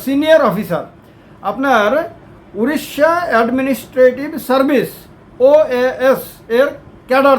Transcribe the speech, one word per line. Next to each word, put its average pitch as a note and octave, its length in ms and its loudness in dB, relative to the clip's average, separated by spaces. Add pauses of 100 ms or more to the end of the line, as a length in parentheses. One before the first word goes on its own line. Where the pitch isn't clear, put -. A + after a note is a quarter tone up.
সিনিয়র D4 460 2
অফিসার, E3+ 340 -4 (580)
আপনার A3 480 0 (640)
উড়িষ্যা C#4+ 580 -2 (180)
অ্যাডমিনিস্ট্রেটিভ B3+ 1080 0
সার্ভিস, C4 520 0 (500)
ওএএস B3+ 800 2 (260)
এর B3 200 0 (400)
ক্যাডার C4+ 300 2